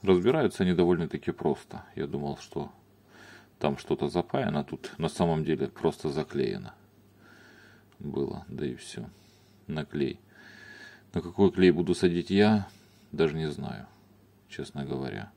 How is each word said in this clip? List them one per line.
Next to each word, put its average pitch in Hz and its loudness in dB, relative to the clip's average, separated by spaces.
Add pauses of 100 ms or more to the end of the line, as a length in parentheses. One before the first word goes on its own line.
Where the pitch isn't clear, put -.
Разбираются 98 4
они 90 4
довольно-таки 85 2
просто. - -4 (100)
Я 73 -6
думал, 71 -6
что - -10 (880)
там 71 0
что-то - -2
запаяно, 87 -2
тут - -12
на 80 -2
самом 80 0
деле 69 -2
просто - -2
заклеено 67 -4 (1300)
было, 71 -6
да - -6
и 64 -4
всё. - -14 (600)
Наклей. 73 -4 (960)
На 87 0
какой 87 2
клей 92 8
буду 85 2
садить 87 0
я, 104 6 (460)
даже 80 2
не 80 -4
знаю, 65 -10 (640)
честно - -10
говоря. 65 -6